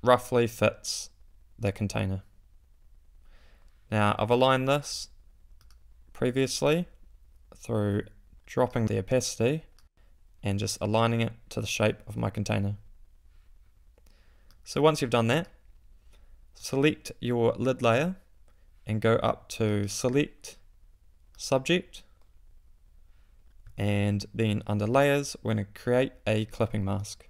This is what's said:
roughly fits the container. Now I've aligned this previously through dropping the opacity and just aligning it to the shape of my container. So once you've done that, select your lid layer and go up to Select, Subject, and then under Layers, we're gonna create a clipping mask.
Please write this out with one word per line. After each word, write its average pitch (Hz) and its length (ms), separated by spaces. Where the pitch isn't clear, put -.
roughly 120 460
fits - 600
the 107 140
container. 98 520
Now 104 300
I've 107 120
aligned 131 380
this - 420
previously 135 760
through 104 480
dropping 120 420
the 107 120
opacity 127 680
and 98 160
just 104 220
aligning 113 400
it 113 140
to - 100
the 107 80
shape - 300
of 107 80
my 110 140
container. 101 460
So - 180
once 156 180
you've 127 100
done 117 180
that, 151 200
select - 680
your 120 360
lid 123 240
layer 131 360
and 107 160
go 113 160
up - 340
to 104 360
Select, - 680
Subject, - 680
and 101 560
then 107 320
under 104 200
Layers, 139 560
we're 110 120
gonna 107 200
create 123 380
a 110 200
clipping 107 380
mask. 98 460